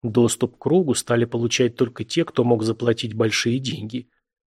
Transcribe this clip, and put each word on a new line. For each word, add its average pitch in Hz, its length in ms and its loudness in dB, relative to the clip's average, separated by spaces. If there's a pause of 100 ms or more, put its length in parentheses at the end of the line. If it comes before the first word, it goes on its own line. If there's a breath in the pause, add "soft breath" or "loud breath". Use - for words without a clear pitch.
Доступ 117 540 2
к - 20 -20
кругу 151 340 2
стали 117 320 0
получать 117 520 -2
только - 260 -2
те, 165 220 -2
кто - 180 0
мог 117 200 2
заплатить 113 500 -2
большие 113 460 0
деньги. 120 500 -8 (480)